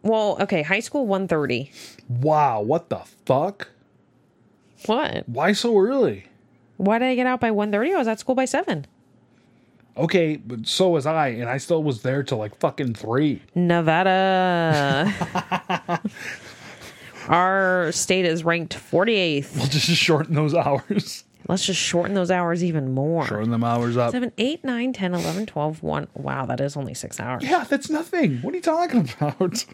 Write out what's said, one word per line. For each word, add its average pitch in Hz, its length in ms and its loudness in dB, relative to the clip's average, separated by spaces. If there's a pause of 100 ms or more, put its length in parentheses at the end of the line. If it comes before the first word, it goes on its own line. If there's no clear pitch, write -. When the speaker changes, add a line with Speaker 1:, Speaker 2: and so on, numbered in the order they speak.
Speaker 1:
Well, 214 360 2
okay, 185 240 0
high 190 160 2
school, 269 260 -2
one 196 220 0
thirty. 139 440 0 (360)
Speaker 2:
Wow, 135 540 2
what 139 280 0
the 92 120 -6 (240)
fuck? 156 420 0 (1160)
Speaker 1:
What? - 420 -2
Speaker 2:
Why 143 240 2
so 220 260 2
early? 196 500 2 (500)
Speaker 1:
Why 202 220 2
did 247 100 2
I 254 60 2
get 247 120 2
out 254 120 0
by 233 120 2
one 208 200 0
thirty? 240 220 0
I 370 40 2
was 247 100 0
at 220 120 -2
school - 160 -2
by 262 100 2
seven. 240 420 -2 (1080)
Speaker 2:
Okay, 160 380 2
but 117 320 -10
so 185 220 2
was 151 160 2
I, 156 240 2
and 117 180 -4
I 127 100 -2
still 160 260 0
was 131 180 -2
there 135 220 -2
till, 131 160 -2
like, 107 200 -8
fucking 139 360 -2
three. 127 480 0 (100)
Speaker 1:
Nevada. 175 1600 2 (640)
Speaker 2:
<laughs> - 240 -4 (1300)
Speaker 1:
Our 180 640 4
state 185 340 0
is 160 180 0
ranked 170 320 -2
forty-eighth. 170 840 0
Speaker 2:
We'll 127 100 0
just 135 200 0
shorten 160 480 2
those 151 180 2
hours. 151 720 0 (240)
Speaker 1:
Let's 190 180 -2
just 185 140 -2
shorten 175 360 0
those 180 160 0
hours 175 320 0
even 151 300 0
more. 147 320 0
Speaker 2:
Shorten 107 260 -2
them 117 120 0
hours 120 340 0
up. 120 140 2
Speaker 1:
Seven, 247 260 -2
eight, 269 260 -2
nine, 254 300 -4
ten, 185 220 -2
eleven, 170 300 -4
twelve, 156 360 -4
one. 151 320 -4
Wow, 135 320 -6
that 123 160 -4
is 143 160 -4
only 135 160 -8
six - 260 -12
hours. - 240 -6
Speaker 2:
Yeah, 311 240 0
that's 277 220 -2
nothing. 302 520 -2
What 240 120 -6
are 381 40 -6
you 339 60 -8
talking 311 460 0 (100)
about? 170 540 -2